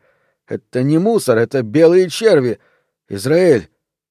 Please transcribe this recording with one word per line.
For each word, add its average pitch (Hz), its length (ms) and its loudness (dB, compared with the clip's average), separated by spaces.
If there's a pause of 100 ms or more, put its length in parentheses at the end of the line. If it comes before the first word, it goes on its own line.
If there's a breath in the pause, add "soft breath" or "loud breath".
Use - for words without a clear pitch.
(460)
«Это 113 380 -8
не 147 140 0
мусор, 185 400 0
это 117 260 -2
белые 165 460 2
черви! 147 500 0 (480)
Израиль!» 131 640 0 (420)